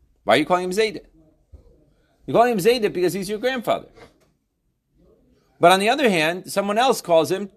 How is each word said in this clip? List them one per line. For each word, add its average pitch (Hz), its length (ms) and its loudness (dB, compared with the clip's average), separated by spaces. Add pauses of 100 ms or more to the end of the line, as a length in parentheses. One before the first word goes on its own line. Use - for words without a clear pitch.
(240)
Why 104 100 4
are 131 40 4
you 151 80 0
calling 180 180 0
him 180 60 -6
Zayde? 196 300 -2 (1300)
You're 135 100 -2
calling 240 160 4
him 214 60 -2
Zayde 208 340 0
because 175 200 -2
he's 190 160 -8
your 208 100 -6
grandfather. 226 500 -6 (1700)
But 175 140 6
on 190 80 2
the 208 80 0
other 269 200 2
hand, 175 420 -2
someone 202 280 -2
else 254 220 2
calls 160 300 2
him 196 260 -6